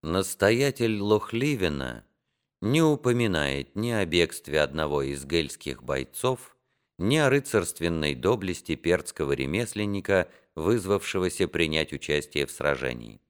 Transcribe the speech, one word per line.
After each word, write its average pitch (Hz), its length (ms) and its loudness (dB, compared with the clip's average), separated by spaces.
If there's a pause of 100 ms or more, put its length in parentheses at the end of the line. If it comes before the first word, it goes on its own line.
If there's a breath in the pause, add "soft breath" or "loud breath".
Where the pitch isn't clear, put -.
Настоятель 110 960 2
Лохливена 101 1040 0 (560)
не 139 220 2
упоминает 110 920 0
ни 113 140 -4
о 107 140 0
бегстве 80 560 2
одного 73 420 0
из 69 220 -6
гельских 71 580 -4
бойцов, 67 760 -4 (420)
ни 110 180 2
о 147 140 4
рыцарственной 85 840 0
доблести 90 600 -2
перцкого 82 560 0
ремесленника, 98 960 0 (260 loud breath)
вызвавшегося 92 920 0
принять 78 440 0
участие 73 540 -2
в - 40 -14
сражении. 62 800 -4